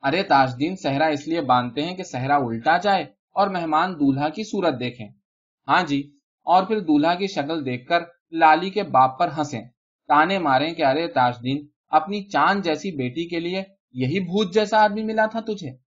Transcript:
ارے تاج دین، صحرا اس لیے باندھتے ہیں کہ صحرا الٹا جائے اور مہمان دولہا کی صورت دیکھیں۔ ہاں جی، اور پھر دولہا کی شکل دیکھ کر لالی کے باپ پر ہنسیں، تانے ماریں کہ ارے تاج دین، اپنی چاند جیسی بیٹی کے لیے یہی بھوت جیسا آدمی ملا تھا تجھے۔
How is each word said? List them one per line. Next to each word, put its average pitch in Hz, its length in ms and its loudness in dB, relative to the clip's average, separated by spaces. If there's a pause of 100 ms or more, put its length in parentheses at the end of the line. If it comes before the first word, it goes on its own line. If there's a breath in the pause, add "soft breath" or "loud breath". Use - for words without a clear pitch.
ارے 151 220 0
تاج 131 360 2
دین، 165 160 -2
صحرا 143 300 0
اس 147 220 -2
لیے 165 140 -2
باندھتے 123 400 0
ہیں 180 140 -6
کہ 185 80 -10
صحرا 135 320 -2
الٹا 131 420 0
جائے 190 240 2 (320)
اور 196 140 2
مہمان 175 460 0
دولہا 143 360 0
کی 214 140 -8
صورت 175 360 -2
دیکھیں۔ 117 280 -8 (600)
ہاں 156 140 4
جی، 143 300 -4 (320)
اور 180 200 4
پھر 214 160 -2
دولہا 156 360 2
کی 196 120 -4
شکل 156 380 -4
دیکھ 127 220 -6
کر 170 160 0 (280)
لالی 165 380 4
کے 202 140 -4
باپ 131 360 2
پر 175 180 0
ہنسیں، 139 240 -6 (460)
تانے 160 320 4
ماریں 151 340 0
کہ 160 120 -2
ارے 147 220 0
تاج 123 360 0
دین، 139 240 -4 (220)
اپنی 196 340 0
چاند 180 400 2
جیسی 165 280 -4
بیٹی 139 380 -6
کے 170 100 -4
لیے 180 240 -6 (280)
یہی 127 280 -2
بھوت 190 340 -2
جیسا 214 300 4
آدمی 214 200 0
ملا 220 220 0
تھا 220 140 -4
تجھے۔ 202 320 -8 (160)